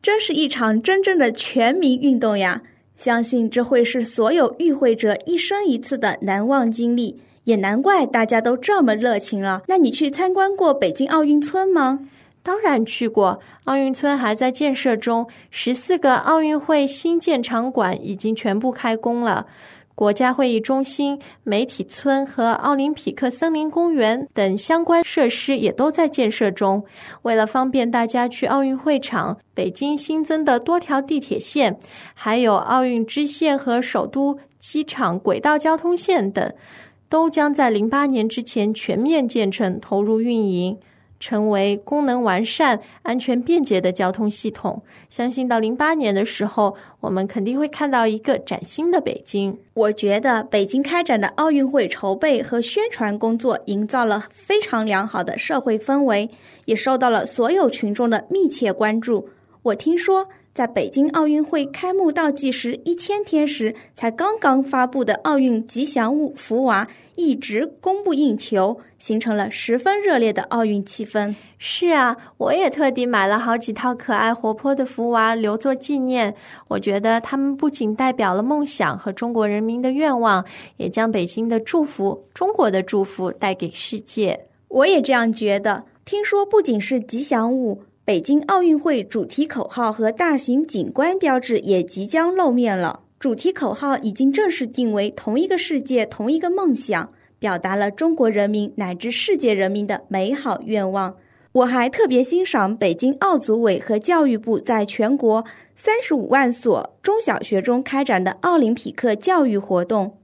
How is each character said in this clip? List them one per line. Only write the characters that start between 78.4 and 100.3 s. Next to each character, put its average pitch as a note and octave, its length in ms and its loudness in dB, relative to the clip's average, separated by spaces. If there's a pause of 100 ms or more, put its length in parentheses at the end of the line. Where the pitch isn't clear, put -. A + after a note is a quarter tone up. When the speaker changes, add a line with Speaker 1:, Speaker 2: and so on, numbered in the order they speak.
Speaker 2:
梦 D4 200 0
想 E3+ 340 -2
和 G3 140 -8
中 A#3 220 -6
国 G#3+ 140 0
人 G#3 160 -2
民 A#3 180 -4
的 B3+ 100 0
愿 C#4 280 0
望， G3 260 2 (320)
也 - 100 -6
将 A3+ 240 0
北 F#3+ 140 0
京 A3+ 240 -4
的 A3+ 100 0
祝 D4+ 240 0
福、 - 500 -4
中 G4+ 200 -2
国 D4 160 2
的 F#3+ 140 0
祝 G3 200 -2
福 F#3 280 -6
带 F#3+ 240 -4
给 F3+ 160 -8
世 - 280 -10
界。 - 480 -4 (200)
Speaker 1:
我 C4+ 180 4
也 F4+ 160 4
这 C4+ 100 -2
样 A#3 220 2
觉 G#3 260 0
得。 G3+ 260 -2 (180)
听 G#4 200 -4
说 G4+ 220 0
不 G4+ 160 4
仅 B3 180 0
是 B3 200 -2
吉 A3+ 240 -6
祥 A#3+ 280 0
物， A#3+ 300 -2 (220)
北 F#3+ 160 0
京 C#4+ 240 2
奥 F#4 180 2
运 D#4+ 160 4
会 C#4+ 240 0
主 G3+ 240 -4
题 D4+ 220 -2
口 C4 220 -6
号 A#3 220 -2
和 A3 200 0
大 D4+ 260 0
型 C4 300 0
景 F#3 240 -4
观 E4+ 260 0
标 C4+ 220 2
志 B3 220 0
也 F#3 200 2
即 F#3 240 -6
将 E4+ 300 0
露 E4+ 160 2
面 A#3 260 2
了。 F3 220 -2 (180)
主 B3 160 -2
题 F4 180 -2
口 A#3+ 220 -4
号 C#4 240 -2
已 A3 140 -4
经 C4+ 200 2
正 G4 200 2
式 C4 160 -4
定 A#3 260 -2
为 G#3 240 0
“同 A#3 220 -2
一 F#4+ 80 0
个 F#4+ 100 0
世 D#4 240 -2
界、 B3 240 0
同 A3 260 -4
一 D#4+ 60 2
个 F4 140 -2
梦 F#4 240 2
想”， F#3 340 -4 (300)
表 F#3+ 180 -2
达 F#3+ 180 -2
了 G3+ 140 0
中 D#4+ 240 0
国 B3+ 160 2
人 G3+ 180 2
民 G#3 280 -2
乃 F#3 180 -4
至 G#3+ 160 -8
世 F4 260 0
界 B3+ 160 2
人 F#3+ 200 0
民 G#3 160 -4
的 - 220 -4
美 F#3+ 220 -2